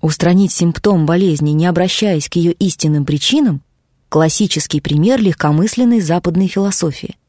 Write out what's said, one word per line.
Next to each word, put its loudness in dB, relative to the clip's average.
Устранить 2
симптом 0
болезни, 0
не 2
обращаясь 0
к -10
её 2
истинным -2
причинам — 0
классический 0
пример 0
легкомысленной 0
западной 0
философии. -4